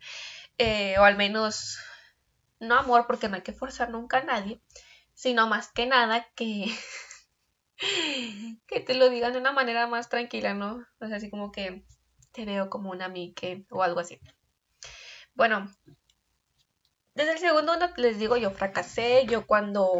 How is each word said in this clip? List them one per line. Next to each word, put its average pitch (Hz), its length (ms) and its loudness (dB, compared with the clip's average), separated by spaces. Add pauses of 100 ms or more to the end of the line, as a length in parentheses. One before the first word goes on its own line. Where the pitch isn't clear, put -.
(580)
Eh, 208 420 0
o 202 40 10
al 202 140 10
menos 214 600 -2 (840)
no 226 120 2
amor, 240 320 6
porque 226 220 -2
no 196 60 -6
hay 180 80 -6
que 208 100 -12
forzar 262 360 -6
nunca 240 300 -2
a 269 40 -6
nadie, 226 380 -4 (520)
sino 233 340 2
más 220 240 -2
que 233 140 -2
nada 240 500 2
que, 214 300 -4 (1120)
<laughs> 254 880 -6
que - 120 -4
te 254 160 -2
lo 254 140 8
digan 240 240 -2
de 254 60 -2
una 262 120 0
manera 233 360 0
más 240 220 -4
tranquila, 233 440 -4
¿no? 208 320 -6 (140)
O 220 80 -10
sea, 214 100 -6
así 208 120 -10
como 202 220 -8
que 196 340 -10 (460)
te 226 140 -10
veo 196 240 -4
como 196 220 -8
un 185 100 -8
amique 180 680 -10
o 190 140 -2
algo 175 160 0
así. 175 200 -8 (1160)
Bueno, 220 320 2 (1500)
desde 302 180 2
el 320 60 -6
segundo 320 360 4
uno, 349 220 0
les 233 220 4
digo, 220 180 2
yo 208 140 0
fracasé. 226 760 2
Yo 220 200 0
cuando, 202 520 4